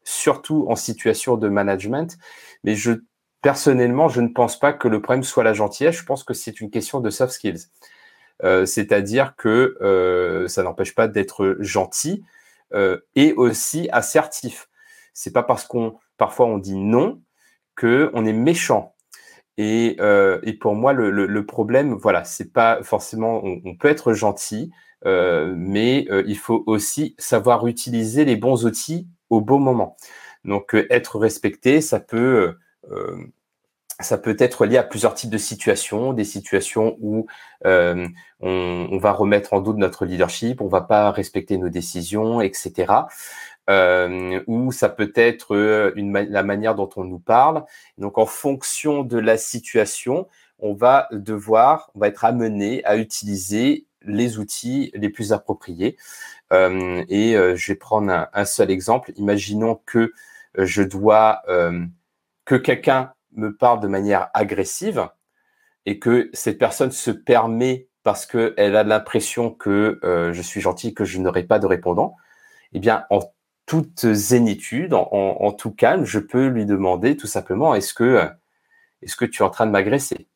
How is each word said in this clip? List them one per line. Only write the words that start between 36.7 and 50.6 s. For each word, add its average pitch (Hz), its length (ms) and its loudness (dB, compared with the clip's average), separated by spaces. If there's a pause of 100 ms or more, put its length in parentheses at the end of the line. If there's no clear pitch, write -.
où, 110 260 -4 (380)
euh, 90 440 2 (320)
on, 90 500 -4
on 98 80 -2
va 101 140 4
remettre 101 420 2
en 98 60 2
doute 107 160 -2
notre 98 280 -2
leadership, 92 560 -2
on 104 80 -4
va 92 120 2
pas 104 320 2
respecter 98 460 -4
nos 90 100 -4
décisions, 92 720 -4
et 98 120 0
cetera. 95 540 0 (640)
Euh, 92 760 2
ou 120 260 -2
ça - 180 0
peut 104 240 -4
être, 117 420 2
euh, 107 400 2
une 101 140 -6
ma-, 101 180 0
la 101 140 0
manière 104 320 -2
dont 101 220 -4
on 95 80 -8
nous 92 140 -10
parle. 139 460 2 (320)
Donc, 101 220 -4
en 110 80 4
fonction 143 800 -4
de 120 140 -4
la 113 200 2
situation, 120 880 -4 (300)
on 104 160 -6